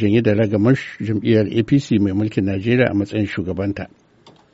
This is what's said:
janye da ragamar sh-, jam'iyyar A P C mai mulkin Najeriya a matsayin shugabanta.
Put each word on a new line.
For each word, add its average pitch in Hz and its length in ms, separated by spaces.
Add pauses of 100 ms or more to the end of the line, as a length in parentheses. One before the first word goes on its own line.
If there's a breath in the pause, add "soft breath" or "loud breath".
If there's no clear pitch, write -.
janye 110 220
da 110 100
ragamar 107 440
sh-, - 280
jam'iyyar 107 480
A 113 100
P 143 160
C 120 200
mai 98 140
mulkin 107 360
Najeriya 117 420
a - 40
matsayin 101 340
shugabanta. 95 580 (680 soft breath)